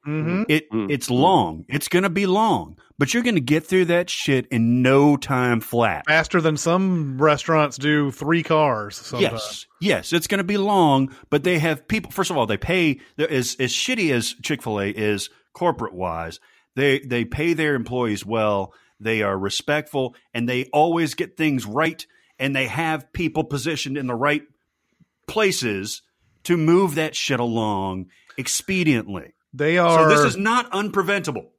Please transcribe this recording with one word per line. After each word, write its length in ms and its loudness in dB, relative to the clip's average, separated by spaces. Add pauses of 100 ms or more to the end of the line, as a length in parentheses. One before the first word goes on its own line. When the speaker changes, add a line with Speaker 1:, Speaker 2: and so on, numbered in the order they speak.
Speaker 1:
Mm-hmm. 400 -2
Speaker 2:
It, 240 0
Speaker 3:
Mm. 200 -2
Speaker 2:
it's 180 -4
long. 580 2
It's 200 -4
gonna 240 2
be 160 0
long, 500 0 (220)
but 120 0
you're 120 0
gonna 160 2
get 260 0
through 200 2
that 240 2
shit 420 0
in 320 2
no 340 6
time 440 0
flat. 440 0
Speaker 1:
Faster 340 2
than 160 2
some 640 0
restaurants 580 2
do 340 0
three 320 -2
cars 540 0
sometimes. 340 -2
Speaker 2:
Yes. 340 -10 (160)
Yes, 320 0
it's 140 0
gonna 160 -2
be 140 -2
long, 540 4 (200)
but 120 2
they 140 2
have 300 -2
people. 240 -4
First 180 -2
of 80 -2
all, 80 2
they 120 -2
pay, 420 0 (180)
as, 420 -2
as 140 0
shitty 380 -2
as 320 -2
Chick-fil-A 480 -4
is 400 -2 (220)
corporate-wise, 840 -4 (360)
they, 240 2
they 260 -4
pay 280 -2
their 200 0
employees 500 -4
well. 520 -2 (240)
They 240 -2
are 140 0
respectful, 800 -4 (200)
and 120 -2
they 180 -2
always 500 2
get 200 -6
things 300 0
right, 400 -2 (320)
and 180 -4
they 120 -2
have 440 -4
people 320 -4
positioned 540 -6
in 80 -6
the 80 -4
right 300 0 (840)
places 760 -2 (420)
to 140 2
move 380 4
that 200 -2
shit 240 -2
along 680 -2 (300)
expediently. 960 -2 (220)
Speaker 1:
They 220 0
Speaker 2:
So 320 6
this 140 8
Speaker 1:
are 60 4
Speaker 2:
is 100 -2
not 340 0
unpreventable. 760 -2 (120)